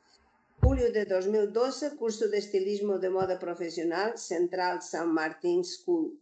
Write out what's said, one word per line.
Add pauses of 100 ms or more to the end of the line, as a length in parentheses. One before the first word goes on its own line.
(600)
Julio
de
dos
mil
doce,
curso
de
estilismo
de
moda
profesional,
Central
San
Martín
School,